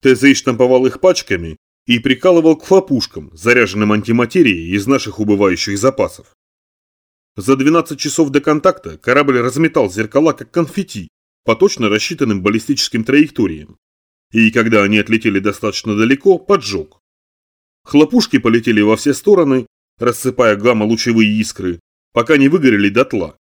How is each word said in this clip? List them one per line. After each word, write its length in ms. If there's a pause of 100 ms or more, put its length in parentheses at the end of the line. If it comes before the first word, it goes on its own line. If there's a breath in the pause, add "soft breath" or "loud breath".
Тезей 280
штамповал 520
их 140
пачками 560 (300)
и 120
прикалывал 580
к 100
хлопушкам, 720
заряженным 560
антиматерией 840
из 120
наших 340
убывающих 580
запасов. 580 (1000)
За 200
двенадцать 420
часов 320
до 100
контакта 580
корабль 400
разметал 520
зеркала, 420
как 180
конфетти, 580 (360)
по 120
точно 320
рассчитанным 540
баллистическим 600
траекториям. 760 (540)
И 180
когда 320
они 160
отлетели 400
достаточно 580
далеко, 420
поджег. 600 (840)
Хлопушки 540
полетели 420
во 160
все 180
стороны, 520 (320)
рассыпая 580
гамма-лучевые 720 (100)
искры, 400 (320)
пока 240
не 120
выгорели 400
дотла. 480 (120)